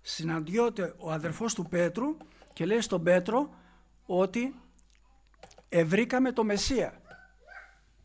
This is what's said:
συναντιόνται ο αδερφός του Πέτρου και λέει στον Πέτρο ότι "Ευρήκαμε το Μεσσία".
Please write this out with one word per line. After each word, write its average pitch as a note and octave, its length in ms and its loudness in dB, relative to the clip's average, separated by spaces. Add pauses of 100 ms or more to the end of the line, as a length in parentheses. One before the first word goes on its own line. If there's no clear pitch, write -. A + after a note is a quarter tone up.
συναντιόνται E3+ 960 -2
ο D#3+ 140 -6
αδερφός E3 420 -4
του F3 120 -4
Πέτρου F3+ 500 0 (360)
και E3 140 -4
λέει A3 140 2
στον F#3 220 -2
Πέτρο F#3 520 2 (520)
ότι G3 480 0 (1120)
"Ευρήκαμε A#3+ 640 2
το A#3 120 0
Μεσσία". G3+ 560 0 (1040)